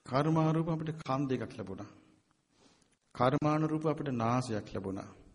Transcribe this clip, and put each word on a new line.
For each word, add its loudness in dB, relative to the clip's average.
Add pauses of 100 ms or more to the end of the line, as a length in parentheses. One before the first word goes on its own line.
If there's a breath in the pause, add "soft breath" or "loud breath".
කර්මානුරූප 2
අපිට -2
කන් -2
දෙකක් -2
ලැබුණා. -10 (1300 soft breath)
කර්මානුරූප 2
අපිට 0
නාසයක් 0
ලැබුණා. -6 (260)